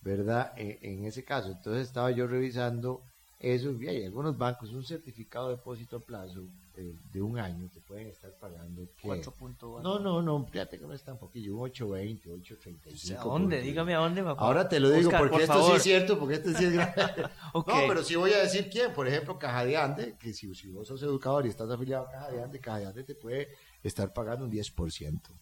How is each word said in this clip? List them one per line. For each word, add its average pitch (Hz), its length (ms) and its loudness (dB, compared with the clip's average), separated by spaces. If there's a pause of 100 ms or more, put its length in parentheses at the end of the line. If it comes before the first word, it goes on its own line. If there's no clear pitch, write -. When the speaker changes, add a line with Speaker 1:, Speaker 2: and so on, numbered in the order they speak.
Speaker 1:
¿verdad? 101 560 -2
Eh, 107 260 -10
en 98 220 -10
ese 110 200 -10
caso, 117 260 -4
entonces 113 380 -6
estaba 127 220 0
yo 123 160 0
revisando 123 760 -2 (400)
eso, 127 300 0
y 123 160 -6
hay 135 160 -2
algunos 123 340 -4
bancos, 120 320 -2
un 127 140 -10
certificado 127 640 -10
de 123 80 -4
depósito 120 400 -12
a 117 40 -8
plazo, 92 460 -12 (300)
eh, 87 180 -12 (180)
de 98 80 -4
un 117 200 -2
año, 90 340 -6
te 82 60 -20
pueden 104 260 -16
estar 98 320 -20
pagando, 87 480 -14 (100)
¿qué? - 120 -10
Speaker 2:
Cuatro 90 240 -6
punto 123 420 -16
uno. 120 80 -14
Speaker 1:
No, 190 160 0
no, 180 240 0
no, 147 240 0
fíjate - 320 -8
que - 80 -16
no - 80 -12
es 135 80 -14
tan 131 160 -14
poquillo, 101 380 -10
un 120 80 -4
ocho 127 240 -6
veinte, 98 420 -6
ocho 90 260 -16
treinta 80 320 -20
y 76 80 -16
cinco, 90 240 -10
Speaker 2:
¿A 117 40 -10
dónde? 160 320 2
Speaker 1:
porque 127 120 -2
Speaker 2:
Dígame 165 260 0
a 160 40 4
dónde, 170 240 2
papá. 160 200 -2
Speaker 1:
Ahora 151 260 4
te 170 100 4
lo 135 120 8
digo, 165 180 8
Speaker 2:
Oscar, 165 140 6
Speaker 1:
porque 143 100 6
Speaker 2:
por 156 100 6
Speaker 1:
esto 156 120 6
sí 143 60 10
Speaker 2:
favor. 175 160 10
Speaker 1:
es - 60 6
cierto, 185 380 6
porque 143 160 0
este 165 180 0
sí 175 120 4
es 175 60 4
grave. 175 220 2
Speaker 2:
<laughs> 160 600 -2
Ok. 165 140 0
Speaker 1:
No, 254 200 6
pero 170 160 2
sí 165 100 -2
voy 175 160 4
a 208 80 8
decir 190 320 2
quién, 240 240 0
por 135 140 0
ejemplo, 151 280 -2
Caja 123 280 -2
de 135 120 2
Ande, 139 440 0
que 113 120 -8
si, 98 220 -10
si 92 160 -16
vos 101 160 -12
sos 131 160 -10
educador 139 420 0
y 120 40 0
estás 110 200 -6
afiliado 127 380 -4
a - 60 -16
Caja 139 180 -12
de 120 140 -6
Ande, 135 160 -12
Caja 110 180 -6
de 101 80 -6
Ande 104 160 -12
te - 140 -14
puede 131 320 -6 (340)
estar 101 300 -2
pagando 120 320 -4
un 120 80 -6
diez 107 180 -4
por 82 220 -4
ciento - 380 -8 (120)